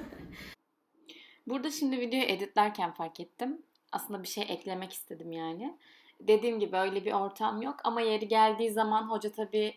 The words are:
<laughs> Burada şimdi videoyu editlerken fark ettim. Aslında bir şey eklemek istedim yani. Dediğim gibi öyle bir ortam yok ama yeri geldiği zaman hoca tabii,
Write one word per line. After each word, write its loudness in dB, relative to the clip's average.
<laughs> -20
Burada -2
şimdi 0
videoyu 2
editlerken 2
fark -8
ettim. -6
Aslında -6
bir -10
şey -4
eklemek -6
istedim -12
yani. -6
Dediğim 4
gibi 0
öyle 2
bir 0
ortam 0
yok -4
ama 0
yeri 0
geldiği 6
zaman 2
hoca -2
tabii, 0